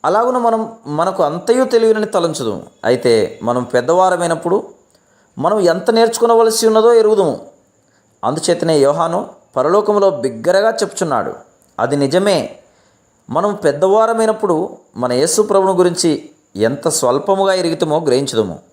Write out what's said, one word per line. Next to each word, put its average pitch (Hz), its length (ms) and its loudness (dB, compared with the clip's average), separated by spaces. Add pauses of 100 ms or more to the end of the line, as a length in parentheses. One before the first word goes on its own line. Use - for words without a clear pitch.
అలాగున 240 320 0
మనం 226 340 0 (160)
మనకు 175 360 -2
అంతయు 175 400 0
తెలియనని 226 420 2
తలంచుదుము. 156 580 -4 (220)
అయితే 117 580 0
మనం 120 200 -2
పెద్దవారమైనప్పుడు 170 1080 0 (640)
మనం 185 220 0
ఎంత 185 320 0
నేర్చుకొనవలసి 226 760 2
ఉన్నదో 220 260 4
ఎరుగుదుము. 214 520 2 (760)
అందుచేతనే 160 560 0
యోహాను 165 500 0 (260)
పరలోకములో 196 540 2
బిగ్గరగా 160 600 -2
చెప్పుచున్నాడు. 170 640 -4 (460)
అది 127 160 -2
నిజమే. 156 600 0 (760)
మనం 180 260 -2
పెద్దవారమైనప్పుడు 208 1200 0 (200)
మన 123 160 -2
యేసు 143 280 0
ప్రభువును 190 360 2
గురించి 175 520 0 (260)
ఎంత 113 320 -2
స్వల్పముగా 175 680 0
ఎరిగితమో 165 460 -2
గ్రహించుదుము. 123 600 -2 (140)